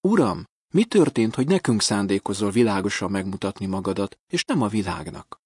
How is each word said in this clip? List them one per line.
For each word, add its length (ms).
„Uram, 440
mi 100
történt, 500
hogy 120
nekünk 360
szándékozol 680
világosan 600
megmutatni 560
magadat, 600
és 180
nem 180
a 60
világnak?” 760